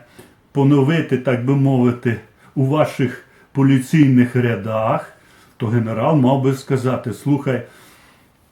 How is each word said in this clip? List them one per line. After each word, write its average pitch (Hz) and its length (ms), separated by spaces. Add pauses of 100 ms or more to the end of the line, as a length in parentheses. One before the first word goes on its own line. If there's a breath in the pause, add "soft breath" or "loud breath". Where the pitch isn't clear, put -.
(520 soft breath)
поновити, 143 640
так 123 280
би 139 100
мовити, 123 600 (380 soft breath)
у 135 100
ваших 139 600 (260 soft breath)
поліційних 135 840
рядах, 110 800 (440 soft breath)
то 117 100
генерал 117 480
мав 131 260
би 135 120
сказати: 127 600
"Слухай, 139 480 (920 soft breath)